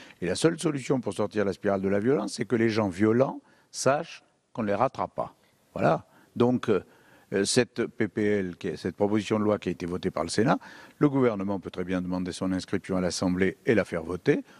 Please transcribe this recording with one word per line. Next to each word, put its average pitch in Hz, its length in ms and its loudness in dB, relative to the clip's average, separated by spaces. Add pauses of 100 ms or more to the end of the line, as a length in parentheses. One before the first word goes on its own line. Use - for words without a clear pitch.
(200)
Et 90 60 -4
la 92 80 -2
seule 165 240 2
solution 143 420 -2
pour 101 140 -6
sortir 104 300 -2
de - 20 0
la 95 60 0
spirale 98 280 0
de 98 80 -2
la 101 120 2
violence, 131 320 0
c'est - 120 -6
que 120 120 0
les 113 120 2
gens 107 200 0
violents 117 520 2 (300)
sachent - 540 -2 (280)
qu'on 120 100 -4
ne 107 40 -2
les 101 80 0
rattrape 107 400 -2
pas. - 220 -6 (380)
Voilà. 143 340 2 (260)
Donc, 123 340 2
euh, 92 140 2 (500)
euh, 101 120 2
cette 117 420 0
P 110 220 -2
P 107 160 -2
L, 98 320 0
qui - 100 -10
est, 78 100 -4
cette 90 200 -6
proposition 104 420 0
de 104 60 0
loi 104 160 2
qui - 80 -8
a 87 40 0
été 87 140 -6
votée 87 240 -4
par 80 140 -2
le 85 40 -6
Sénat, 127 300 2 (400)
le 147 100 6
gouvernement 104 520 0
peut 90 100 -12
très 92 140 -6
bien 90 180 -2
demander 90 300 -4
son 92 180 -4
inscription 92 460 -4
à 92 40 0
l'Assemblée 90 640 0
et 120 120 4
la 92 80 4
faire 85 180 -6
voter, 92 400 0 (180)